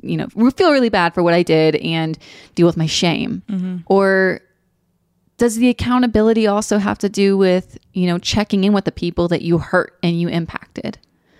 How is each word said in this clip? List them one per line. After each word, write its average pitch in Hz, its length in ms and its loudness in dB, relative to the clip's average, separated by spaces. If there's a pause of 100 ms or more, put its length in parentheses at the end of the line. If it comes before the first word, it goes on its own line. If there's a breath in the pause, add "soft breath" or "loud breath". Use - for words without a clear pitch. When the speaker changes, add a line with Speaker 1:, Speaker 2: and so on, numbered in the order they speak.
Speaker 1:
you 165 140 -6
know, 156 180 -6
re-, 233 160 2
feel 339 220 2
really 254 160 2
bad 180 260 0
for 180 80 -2
what 170 120 2
I 175 80 2
did 156 340 2
and 160 420 -4 (360 loud breath)
deal 170 120 4
with 170 100 0
my 160 100 -2
shame"? 175 640 -4
Speaker 2:
Mm-hmm. 185 280 -6 (100)
Speaker 1:
Or 190 540 0 (1000)
does 240 180 0
the 247 140 2
accountability 226 760 2
also 208 320 0
have 208 200 -2
to 202 100 -2
do 196 300 2
with, 185 400 0 (160)
you 180 120 0
know, 175 120 0
checking 202 460 -2
in 202 100 4
with 196 100 0
the - 80 -4
people 175 360 -4
that 170 140 0
you 170 160 0
hurt - 440 -2
and 170 180 -2
you 170 80 -2
impacted? - 680 -8 (420 loud breath)